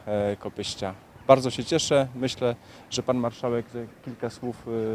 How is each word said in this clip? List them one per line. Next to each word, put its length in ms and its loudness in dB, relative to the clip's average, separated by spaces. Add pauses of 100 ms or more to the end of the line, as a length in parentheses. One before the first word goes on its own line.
e, 300 0
Kopyścia. 580 -8 (340)
Bardzo 220 8
się 140 -4
cieszę. 520 2
Myślę, 400 0 (340)
że 140 -2
pan 140 2
marszałek, 480 -2 (100)
e, 120 -8 (180)
kilka 240 -6
słów, 360 -8 (300)